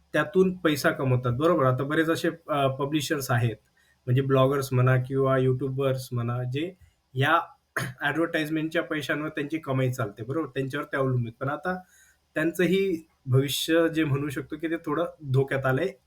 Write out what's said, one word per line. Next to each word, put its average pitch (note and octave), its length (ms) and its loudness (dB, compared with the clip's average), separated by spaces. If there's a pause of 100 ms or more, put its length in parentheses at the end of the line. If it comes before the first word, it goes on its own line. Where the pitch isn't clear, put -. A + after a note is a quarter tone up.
(140)
त्यातून F#3 440 2
पैसा D#3 320 2
कमवतात, B2+ 420 0
बरोबर? D3+ 340 4
आता B2+ 180 2
बरेच D#3 260 0
असे, E3 200 0 (180)
अ, C#3 200 2
पब्लिशर्स C#3+ 640 -2
आहेत, A#2 240 0 (500)
म्हणजे B2+ 160 2
ब्लॉगर्स C3+ 520 2
म्हणा B2+ 240 4
किंवा C3+ 400 2
यूट्यूबर्स C3 760 0
म्हणा, A#2+ 320 -4
जे D3 300 -6 (400)
ह्या D3 260 2 (360)
<clears throat> B2+ 260 -6
ॲडव्हर्टाइजमेंटच्या D#3+ 840 -2
पैशांवर D#3 460 -4
त्यांची D3+ 280 -6
कमाई C3 340 0
चालते, A2+ 320 -6
बरोबर? C#3+ 240 -4
त्यांच्यावर C3+ 380 -6
ते D3 120 -6
अवलंबित. B2+ 420 0
पण C3+ 100 -4
आता F3+ 320 -6 (540)
त्यांचंही F#3 720 0 (180)
भविष्य C#3 680 2
जे D#3+ 80 2
म्हणू C#3+ 260 -2
शकतो D#3 280 -8
की D#3+ 100 -6
ते E3 100 -2
थोडं E3 280 -2 (260)
धोक्यात C3+ 340 2
आलंय D3 280 0 (140)